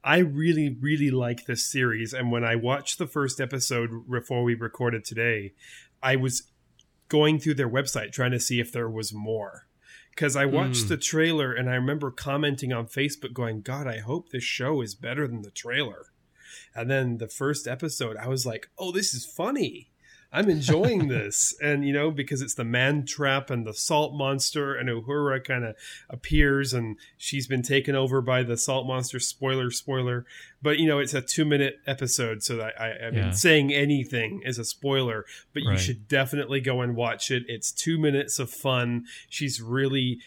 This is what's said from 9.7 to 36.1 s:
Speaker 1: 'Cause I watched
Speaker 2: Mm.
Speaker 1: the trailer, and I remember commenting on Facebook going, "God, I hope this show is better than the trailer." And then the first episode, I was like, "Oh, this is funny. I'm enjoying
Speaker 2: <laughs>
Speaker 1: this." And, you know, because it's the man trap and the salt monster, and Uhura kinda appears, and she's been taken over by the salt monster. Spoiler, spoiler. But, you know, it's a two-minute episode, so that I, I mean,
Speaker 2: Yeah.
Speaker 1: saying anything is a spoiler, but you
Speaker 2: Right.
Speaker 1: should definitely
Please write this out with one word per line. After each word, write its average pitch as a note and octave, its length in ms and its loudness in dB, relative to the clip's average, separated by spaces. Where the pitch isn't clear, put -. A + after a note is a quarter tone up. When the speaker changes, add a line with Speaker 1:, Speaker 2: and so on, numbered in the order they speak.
Speaker 1:
'Cause C#3+ 200 0
I C#3 100 4
watched B2+ 400 2
Speaker 2:
Mm. - 20 -2
Speaker 1:
the - 80 2
trailer, D#3 560 2
and B2 180 -2
I B2+ 40 2
remember C3+ 360 0
commenting C#3 640 -2
on A#2 160 -2
Facebook C#3 460 -4
going, A#2 260 -4
"God, C3+ 260 -6
I A2+ 120 -6
hope B2+ 320 -6
this B2 140 -4
show C3+ 360 -2
is A2 140 -6
better C3+ 340 -4
than A#2 140 -6
the G2+ 80 -14
trailer." A#2+ 560 -6
And A#2 160 -4
then B2+ 280 0
the A2+ 100 -8
first C#3 400 -2
episode, B2+ 480 -4
I A2+ 120 -8
was C3 180 -2
like, A2+ 320 -6
"Oh, F#3 140 -4
this F#3+ 200 0
is B2+ 140 -6
funny. G#3+ 600 -2
I'm G3+ 160 4
enjoying E3 600 4
Speaker 2:
<laughs> - 0 -
Speaker 1:
this." G#2+ 520 0
And, D3 240 2
you C#3 80 2
know, D3 200 2
because C#3 280 -4
it's C3+ 140 -4
the B2+ 80 -4
man C3 420 2
trap C#3 460 0
and A#2+ 160 -2
the G#2+ 80 -8
salt D3+ 400 2
monster, C#3 640 0
and B2+ 120 -2
Uhura C3 560 0
kinda A#2+ 300 -2
appears, C#3 640 2
and A2+ 240 -2
she's C3+ 300 -4
been C3 140 0
taken C3+ 340 2
over C3+ 240 2
by B2+ 240 2
the A#2 120 -2
salt C3 300 -2
monster. B2+ 320 -4
Spoiler, C3 540 -2
spoiler. B2 520 -2
But, D3+ 160 4
you D#3+ 80 4
know, D3 140 4
it's C#3 140 -2
a C3+ 80 0
two-minute C#3+ 640 2
episode, B2 600 -2
so A#2+ 140 -2
that A2 220 -6
I, A2+ 120 -4
I A2+ 40 -6
mean, A2+ 40 -2
Speaker 2:
Yeah. F#2 80 0
Speaker 1:
saying D3+ 420 6
anything B2+ 680 2
is B2+ 120 -4
a A#2 80 -6
spoiler, B2+ 600 0
but D3+ 120 -4
you A#2+ 60 2
Speaker 2:
Right. F#2+ 100 4
Speaker 1:
should G#2 260 -2
definitely C3+ 540 2